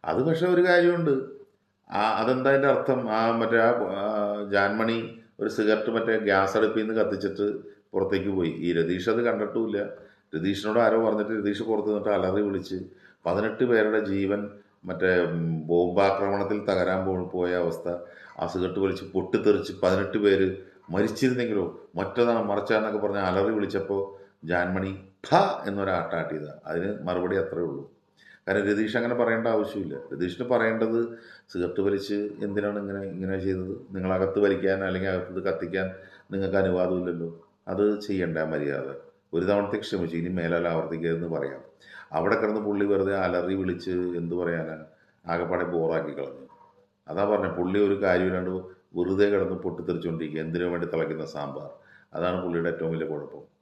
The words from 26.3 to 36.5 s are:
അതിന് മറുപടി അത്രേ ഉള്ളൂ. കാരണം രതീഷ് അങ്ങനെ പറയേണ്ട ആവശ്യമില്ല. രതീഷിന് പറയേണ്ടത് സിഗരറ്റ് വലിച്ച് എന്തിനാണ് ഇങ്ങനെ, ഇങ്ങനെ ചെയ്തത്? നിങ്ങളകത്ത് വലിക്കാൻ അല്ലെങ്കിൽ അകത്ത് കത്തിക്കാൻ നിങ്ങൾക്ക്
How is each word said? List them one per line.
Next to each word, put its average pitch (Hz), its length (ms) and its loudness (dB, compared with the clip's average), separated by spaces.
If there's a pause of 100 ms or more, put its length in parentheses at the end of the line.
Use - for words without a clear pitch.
അതിന് 85 240 -2 (120)
മറുപടി 90 340 0
അത്രേ 87 260 -2
ഉള്ളൂ. 80 200 -6 (580)
കാരണം 98 260 0
രതീഷ് 107 300 0
അങ്ങനെ 120 180 0
പറയേണ്ട 113 320 2
ആവശ്യമില്ല. 101 500 -2 (160)
രതീഷിന് 87 360 -4
പറയേണ്ടത് 113 520 2 (480)
സിഗരറ്റ് 87 320 -4
വലിച്ച് 98 380 0 (240)
എന്തിനാണ് 104 360 -2
ഇങ്ങനെ, 98 280 -6
ഇങ്ങനെ 95 340 -6
ചെയ്തത്? 92 340 -4 (160)
നിങ്ങളകത്ത് 95 480 0
വലിക്കാൻ 95 460 2
അല്ലെങ്കിൽ 92 260 -2
അകത്ത് 92 320 -4
കത്തിക്കാൻ 95 440 -2 (440)
നിങ്ങൾക്ക് 95 260 -2